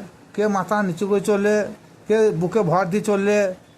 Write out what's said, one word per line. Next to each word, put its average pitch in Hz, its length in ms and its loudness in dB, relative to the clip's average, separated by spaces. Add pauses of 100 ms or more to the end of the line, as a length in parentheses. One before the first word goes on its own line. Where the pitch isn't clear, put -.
(340)
কেউ 208 160 0
মাথা 208 340 -2
নিচু 185 240 -4
করে 202 140 0
চলে, 208 460 0 (400)
কে 220 240 4
বুকে 175 300 0
ভর 180 240 0
দিয়ে 185 180 -2
চলে, 202 500 0 (240)